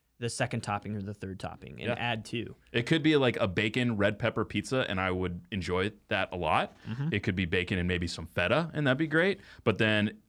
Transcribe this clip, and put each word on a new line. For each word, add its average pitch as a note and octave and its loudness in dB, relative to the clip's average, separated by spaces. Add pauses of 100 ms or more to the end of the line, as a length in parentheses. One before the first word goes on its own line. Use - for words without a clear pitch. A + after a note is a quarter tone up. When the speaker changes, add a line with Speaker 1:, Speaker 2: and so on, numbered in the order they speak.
(200)
Speaker 1:
the A#2 -4
second A#2 -2
topping G#2 -4
or G#2 -6
the G2+ -8
third F#2+ -10
topping - -12
and G2+ -4
Speaker 2:
Yeah. A#2+ -2
Speaker 1:
add A#2 -4
to. - -8 (160)
Speaker 2:
It B2 0
could D#3+ 4
be, D#3 6
like, B2+ 4
a A2 2
bacon A2 0
red G2+ 2
pepper A2+ 0
pizza, A#2+ 0
and F#2+ -2
I F#2 2
would F#2 -2 (100)
enjoy F#2 0 (160)
that F#2+ 0
a - -6
lot. F2+ 2 (140)
Speaker 1:
Mm-hmm. C3+ -4
Speaker 2:
It G2+ 0
could G2 0
be F#2 0
bacon F2+ 0
and F2 0
maybe F2 0
some F2 -8
feta, C3 2
and D3+ 0
that'd C3 4
be D#3+ 0
great. E3 0 (220)
But G#2+ 2
then G#2+ 4 (160)